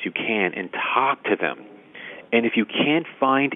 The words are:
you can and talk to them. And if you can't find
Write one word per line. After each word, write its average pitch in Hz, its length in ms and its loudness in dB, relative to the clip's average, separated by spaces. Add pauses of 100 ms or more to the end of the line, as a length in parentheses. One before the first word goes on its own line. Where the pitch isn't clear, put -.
you 92 60 -4
can 101 420 0
and 90 180 -6
talk - 540 0
to 107 100 2
them. - 300 -4 (680)
And 117 140 4
if 113 100 0
you 110 100 4
can't 151 400 0 (140)
find 135 360 2